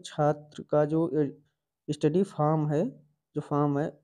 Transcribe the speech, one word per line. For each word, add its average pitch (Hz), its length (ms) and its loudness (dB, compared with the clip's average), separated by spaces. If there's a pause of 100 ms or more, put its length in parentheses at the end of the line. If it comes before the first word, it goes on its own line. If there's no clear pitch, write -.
छात्र - 680 -2
का 151 140 4
जो, 160 260 0 (100)
ए, 143 180 -2 (520)
स्टडी 156 320 2
फॉर्म 156 460 0
है, 156 200 0 (460)
जो 151 60 -4
फॉर्म 143 380 0
है, 160 260 -6